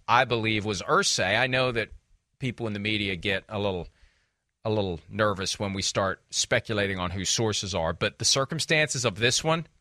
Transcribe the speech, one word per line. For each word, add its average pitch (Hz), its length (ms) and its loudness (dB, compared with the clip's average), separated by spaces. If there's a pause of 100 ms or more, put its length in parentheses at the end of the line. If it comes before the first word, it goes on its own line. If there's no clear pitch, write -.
I 120 180 6
believe, 110 380 0
was 101 200 -2
Irsay. 120 540 2
I 127 100 2
know 127 260 2
that 110 160 -2 (500)
people 120 280 -6
in 107 60 -4
the 101 60 -6
media 101 380 -2
get 95 320 -2
a 104 100 -4
little, 92 300 -2 (760)
a 110 60 -2
little 98 400 0
nervous 101 500 0
when 101 140 -2
we 98 80 -4
start 95 480 0
speculating 101 680 0
on 90 120 -2
who 92 140 -4
sources 104 500 0
are. 82 160 0
But 104 280 -2
the - 60 -2
circumstances 147 800 0
of 104 160 2
this 123 240 2
one, 160 240 0 (140)